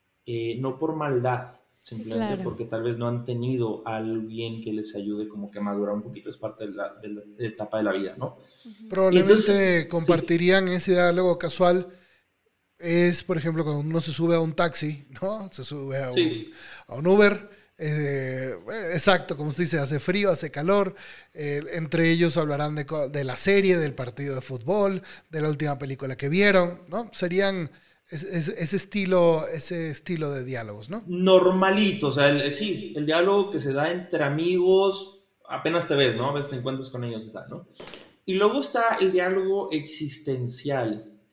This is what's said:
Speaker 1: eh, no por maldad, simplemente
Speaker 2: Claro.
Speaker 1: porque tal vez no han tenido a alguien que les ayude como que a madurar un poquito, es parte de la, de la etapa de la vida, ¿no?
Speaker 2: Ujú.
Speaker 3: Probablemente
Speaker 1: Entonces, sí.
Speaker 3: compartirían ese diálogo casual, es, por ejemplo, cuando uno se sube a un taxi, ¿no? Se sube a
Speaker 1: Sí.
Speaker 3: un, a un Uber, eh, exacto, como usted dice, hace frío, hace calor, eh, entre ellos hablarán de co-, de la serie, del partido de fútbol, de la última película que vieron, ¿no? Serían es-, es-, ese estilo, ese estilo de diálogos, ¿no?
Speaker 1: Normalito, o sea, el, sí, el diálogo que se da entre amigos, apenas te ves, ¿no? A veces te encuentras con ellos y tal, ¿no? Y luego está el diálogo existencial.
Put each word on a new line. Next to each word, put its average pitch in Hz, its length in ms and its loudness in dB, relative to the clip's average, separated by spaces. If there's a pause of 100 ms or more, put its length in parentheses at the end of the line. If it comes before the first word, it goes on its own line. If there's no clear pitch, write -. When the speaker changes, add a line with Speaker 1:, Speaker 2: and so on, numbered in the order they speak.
(240)
Speaker 1:
eh, 117 340 -6
no 131 180 -4
por 156 180 -2
maldad, 127 580 -2 (260)
simplemente 117 560 -6
Speaker 2:
Claro. 185 80 -6
Speaker 1:
porque 117 220 -6
tal 113 180 -6
vez 117 140 -2
no 120 100 -4
han 120 160 -4
tenido 120 600 -2
a 113 120 -6
alguien 110 680 -6
que 110 100 -6
les 107 220 -6
ayude 104 320 -6
como 101 240 -12
que 104 80 -12
a - 20 -4
madurar 101 340 -2
un 107 60 -4
poquito, - 280 -12
es - 80 -12
parte 110 300 -10
de 98 60 -10
la, 98 220 -8
de 107 140 -14
la 104 120 -10 (160)
etapa 110 400 -6
de 107 60 0
la 98 100 0
vida, 95 240 -4
¿no? 127 200 -10 (280)
Speaker 2:
Ujú. 220 240 -20
Speaker 3:
Probablemente 190 440 6
Speaker 1:
Entonces, 196 500 4
sí. - 60 -10
Speaker 3:
compartirían 175 800 4
ese 180 240 0
diálogo 175 440 4
casual, 180 500 2 (920)
es, 175 440 2
por 175 140 -2
ejemplo, 160 260 -2
cuando 147 180 -2
uno 156 200 -2
se 160 100 -2
sube 165 240 2
a 165 40 4
un 160 140 -2
taxi, 151 520 -2 (160)
¿no? 196 300 -6
Se 135 120 -10
sube 135 340 -8
a 131 140 -4
Speaker 1:
Sí. 143 400 0 (360)
Speaker 3:
un, - 80 -14
a 131 40 -8
un 160 80 0
Uber, 202 420 4 (300)
eh, 139 760 -4 (400)
exacto, 180 440 2
como 151 120 -4
usted 160 140 -2
dice, 165 160 0
hace 139 200 -2
frío, 196 320 0
hace 156 200 -2
calor, 190 440 2 (380)
eh, 147 280 -6 (120)
entre 165 380 2
ellos 170 260 4
hablarán 151 380 -2
de 147 100 -6
co-, 151 240 -4
de 143 140 -4
la 127 140 -6
serie, 196 400 4
del 147 160 -2
partido 135 420 -8
de 127 60 -6
fútbol, 185 600 -2 (280)
de 160 120 -6
la 151 80 0
última 147 300 -2
película 135 380 -8
que 143 120 -4
vieron, 180 580 4
¿no? 202 260 -8
Serían 185 580 0 (400)
es-, 151 120 -10
es-, 170 260 -4
ese 175 260 -4
estilo, 185 720 2
ese 165 420 -6
estilo 156 400 -6
de 135 140 -6
diálogos, 113 480 -10
¿no? 214 160 -8
Speaker 1:
Normalito, 185 1040 6
o - 20 -2
sea, 143 180 6
el, 143 240 2
sí, 208 420 -6
el 147 120 -4
diálogo 190 420 4
que 165 100 -4
se 135 140 -2
da 151 180 0
entre 180 320 -2
amigos, 180 1000 2 (260)
apenas 165 380 -2
te 151 80 0
ves, 127 200 4
¿no? 123 140 -2
A 143 40 -4
veces 143 180 -6
te 131 60 -6
encuentras 131 340 -6
con 123 120 -8
ellos 113 220 -8
y 110 60 -18
tal, - 180 -14
¿no? - 180 -14 (600)
Y 185 80 0
luego 220 260 4
está 233 400 0
el 190 100 4
diálogo 190 600 0
existencial. 135 1400 -6 (220)